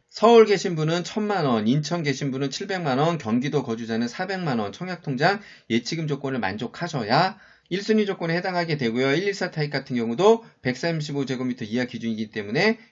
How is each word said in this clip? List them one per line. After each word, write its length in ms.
서울 380
계신 280
분은 300
천만 400
원, 240
인천 340
계신 280
분은 200
칠백만 480
원, 200
경기도 440
거주자는 460
사백만 500
원 140
청약 300
통장 380
예치금 380
조건을 340
만족하셔야 1000
일 140
순위 220
조건에 300
해당하게 420
되고요. 360
일, 160
이, 40
사 200
타입 180
같은 240
경우도 500
백삼십오 640
제곱미터 400
이하 200
기준이기 460
때문에, 500